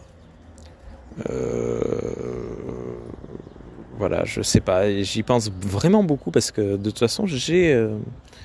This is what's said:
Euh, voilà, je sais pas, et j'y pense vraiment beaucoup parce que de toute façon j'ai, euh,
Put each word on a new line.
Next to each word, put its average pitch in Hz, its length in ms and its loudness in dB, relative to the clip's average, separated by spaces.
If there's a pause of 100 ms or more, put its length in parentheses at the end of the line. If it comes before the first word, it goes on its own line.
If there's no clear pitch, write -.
(1300)
Euh, 60 520 -2 (2250)
voilà, 87 260 0
je 107 180 -4
sais - 180 6
pas, 95 260 4
et 101 180 2
j'y 110 180 -2
pense 113 280 2 (100)
vraiment 101 420 4
beaucoup 160 280 0
parce - 220 2
que 101 240 2
de 101 140 -2
toute - 100 -4
façon 123 260 2
j'ai, 160 480 2
euh, 110 220 2 (480)